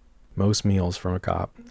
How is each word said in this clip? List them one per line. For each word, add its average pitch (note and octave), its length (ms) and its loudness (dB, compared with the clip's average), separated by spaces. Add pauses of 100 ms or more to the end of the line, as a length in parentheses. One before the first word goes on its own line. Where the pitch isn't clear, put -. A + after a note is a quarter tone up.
(340)
Most G2+ 300 2
meals F#2 320 2
from F2+ 160 -4
a F#2 60 -2
cop F2+ 340 -2 (180)